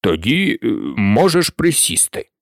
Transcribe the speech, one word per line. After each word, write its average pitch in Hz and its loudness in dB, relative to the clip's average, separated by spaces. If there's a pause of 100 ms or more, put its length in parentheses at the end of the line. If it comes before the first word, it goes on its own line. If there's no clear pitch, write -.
Тоді, 113 0
е, 117 -2 (280)
можеш 156 2
присісти - -2 (120)